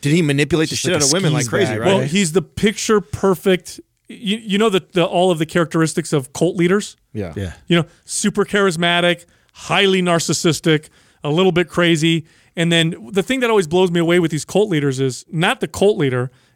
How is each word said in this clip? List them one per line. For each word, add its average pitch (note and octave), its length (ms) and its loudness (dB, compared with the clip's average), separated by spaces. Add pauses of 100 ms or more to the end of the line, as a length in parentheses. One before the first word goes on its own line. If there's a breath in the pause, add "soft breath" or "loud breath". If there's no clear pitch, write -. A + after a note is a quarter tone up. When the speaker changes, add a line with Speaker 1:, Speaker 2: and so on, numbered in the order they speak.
Speaker 1:
Did C#3+ 120 0
he F3 80 4
manipulate C#3+ 480 0
the C#3+ 60 -8
Speaker 2:
Just - 80 -4
Speaker 1:
shit F3 100 -2
Speaker 2:
like F3+ 80 2
Speaker 1:
out - 40 0
Speaker 2:
a - 20 2
Speaker 1:
of C3+ 60 0
women F3 200 0
like B2 120 0
Speaker 2:
skis A#2+ 60 -4
Speaker 1:
crazy, E3 220 0
Speaker 2:
bag, G#2+ 80 -4
Speaker 1:
right? A#2 60 -4
Speaker 3:
Well, G3+ 140 2
he's D#3 320 0
the F3+ 100 2
picture G#3 580 0
perfect. F#3 760 -2 (300)
You, G#3+ 300 -6
you G#3+ 200 -2
know A3 100 2
the, F#3+ 240 0
the, E3+ 140 2
all F#3 240 2
of E3 80 0
the D#3+ 80 -2
characteristics D#3+ 680 -2
of C#3+ 200 -2
cult F3 240 -2
leaders? F#3 400 0 (160)
Speaker 1:
Yeah. F#2+ 240 -8
Speaker 2:
Yeah. F#2+ 160 -6 (160)
Speaker 3:
You E3+ 80 2
know, D#3+ 100 2 (180 soft breath)
super G3+ 400 -2
charismatic, F3 800 0 (280 soft breath)
highly F#3+ 500 0
narcissistic, E3 840 0 (340 soft breath)
a D3 80 -4
little F3+ 220 2
bit E3+ 160 0
crazy. E3 580 0 (300 soft breath)
And E3+ 160 0
then E3 400 0
the F#3+ 100 0
thing B3+ 180 -4
that A#3+ 100 0
always G3+ 180 2
blows F3+ 240 2
me F3 80 0
away E3+ 180 2
with D#3+ 140 2
these D3+ 120 -4
cult G#3+ 260 0
leaders C#3+ 280 0
is C3+ 320 -4
not F#3+ 300 -2
the - 80 -4
cult G#3+ 300 2
leader. B2+ 340 -2 (240 soft breath)